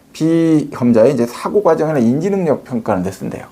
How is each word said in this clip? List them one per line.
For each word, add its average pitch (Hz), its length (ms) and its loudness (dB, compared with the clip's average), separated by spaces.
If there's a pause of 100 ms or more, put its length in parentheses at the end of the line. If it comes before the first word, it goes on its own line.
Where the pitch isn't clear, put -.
(140)
피험자의 151 1000 2
이제 120 120 0
사고 - 380 -2
과정이나 156 360 2
인지 135 300 0
능력 175 340 -2
평가하는 110 400 -4
데 90 80 -4
쓴대요. - 400 -12